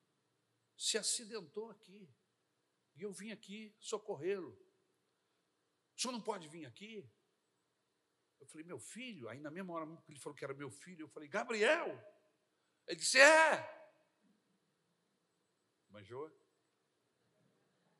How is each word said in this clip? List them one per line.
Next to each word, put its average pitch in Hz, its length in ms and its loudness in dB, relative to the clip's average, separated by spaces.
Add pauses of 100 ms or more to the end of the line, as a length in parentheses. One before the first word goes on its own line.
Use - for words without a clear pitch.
(760)
se - 200 -2
acidentou 208 720 -6
aqui. 196 400 -20 (840)
E 147 80 -14
eu 202 100 -8
vim 196 200 -12
aqui 208 480 -14
socorrê-lo. 185 720 -4 (1400)
O - 40 -10
senhor 247 120 -2
não 226 100 -6
pode 196 240 -6
vir 156 180 -12
aqui? 180 460 -14 (1300)
Eu 135 80 -20
falei, 156 180 -16
meu 170 140 -10
filho? 208 500 -12
Aí 127 120 -10
na 151 100 -8
mesma 180 240 -8
hora 160 280 -8
que - 100 -20
ele 135 80 -18
falou 147 180 -10
que 151 60 -6
era 135 100 -6
meu 139 160 -10
filho, 160 360 -14
eu - 20 -20
falei, 151 200 -14
Gabriel? 240 600 4 (1000)
Ele 170 140 -6
disse, - 180 4
é. 294 480 10 (2250)
Manjou? 107 420 -12 (1700)